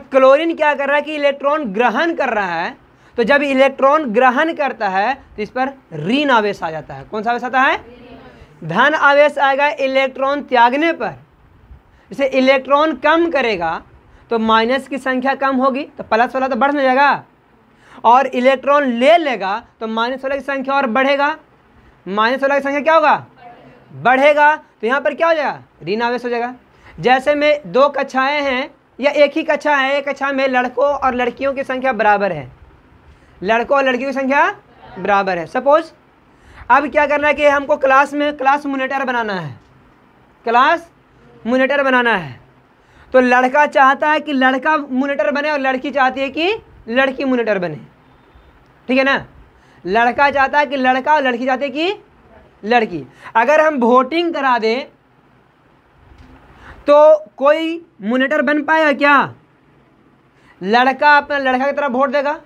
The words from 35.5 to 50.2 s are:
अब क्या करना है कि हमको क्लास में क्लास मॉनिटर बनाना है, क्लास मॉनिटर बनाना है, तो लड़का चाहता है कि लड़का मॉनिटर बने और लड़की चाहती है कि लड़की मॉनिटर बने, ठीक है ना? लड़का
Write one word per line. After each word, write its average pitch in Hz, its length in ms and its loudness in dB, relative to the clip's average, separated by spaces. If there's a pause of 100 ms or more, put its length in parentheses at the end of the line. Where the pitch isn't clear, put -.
अब 277 180 4
क्या 294 180 2
करना 294 220 0
है 294 60 2
कि 294 120 0
हमको 285 320 2
क्लास 277 360 2
में 294 220 -4
क्लास 285 300 0
मॉनिटर 269 380 -4
बनाना 233 300 -4
है, 151 240 -10 (840)
क्लास 285 460 0 (540)
मॉनिटर 262 380 0
बनाना 247 320 2
है, 147 240 -8 (760)
तो 254 60 6
लड़का 254 480 2
चाहता 277 420 2
है 311 100 0
कि 302 140 -8
लड़का 269 440 0
मॉनिटर 285 540 -4
बने 285 180 -4
और 294 100 -2
लड़की 262 300 -4
चाहती 262 300 -2
है 269 100 -2
कि 311 220 -2 (380)
लड़की 262 340 -2
मॉनिटर 233 340 0
बने, 160 220 -6 (1080)
ठीक 254 100 0
है 262 60 0
ना? 262 200 -2 (600)
लड़का 240 460 0